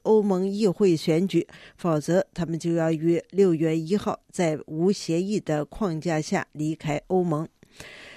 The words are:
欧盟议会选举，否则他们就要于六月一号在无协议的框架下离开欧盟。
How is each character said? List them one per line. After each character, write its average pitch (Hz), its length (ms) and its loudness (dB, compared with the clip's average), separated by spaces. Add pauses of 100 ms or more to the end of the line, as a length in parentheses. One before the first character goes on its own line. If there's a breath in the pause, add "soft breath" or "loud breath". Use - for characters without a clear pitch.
欧 214 200 6
盟 190 240 2
议 202 180 -2
会 185 300 4
选 170 320 0
举， - 180 0 (300 loud breath)
否 160 240 0
则 165 340 2
他 175 120 -4
们 165 120 -6
就 170 180 -4
要 165 140 0
于 165 320 0 (100)
六 185 220 4
月 160 240 0
一 165 200 -2
号 202 200 -4 (140)
在 160 340 -2
无 165 240 0
协 170 320 -2
议 196 200 -2
的 151 240 -2
框 170 340 -4
架 156 220 -2
下 185 320 -4
离 151 200 -4
开 151 340 -4
欧 185 140 2
盟。 160 240 0 (720 loud breath)